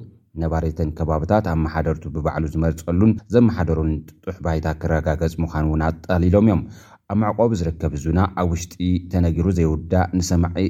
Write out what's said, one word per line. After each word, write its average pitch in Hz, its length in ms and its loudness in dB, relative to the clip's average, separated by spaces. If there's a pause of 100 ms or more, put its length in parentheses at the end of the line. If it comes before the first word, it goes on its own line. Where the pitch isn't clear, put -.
(360)
ነባሪተን 80 560 -2
ከባብታት 80 560 0
ኣመሓደርቱ 80 640 -2
ብባዕሉ 78 360 -2
ዝመርጸሉን 82 680 0 (140)
ዘመሓደሩን 82 600 2 (120)
ጥጡሕ - 380 -12
ባይታ 80 340 -2
ክረጋገጽ 80 640 0
ምዃኑ 78 280 -2
እውን 78 180 0
ኣጣሊሎም 90 640 2
እዮም። 90 160 2 (440)
ኣብ 101 120 0
ማዕቆብ 110 360 2
ዝርከብ 82 380 -2
ህዝብና 80 280 0 (140)
ኣብ 90 140 0
ውሽጢ 82 260 -4 (320)
ተነጊሩ 87 440 0
ዘይውዳእ 82 640 0
ንሰማዒ 87 560 0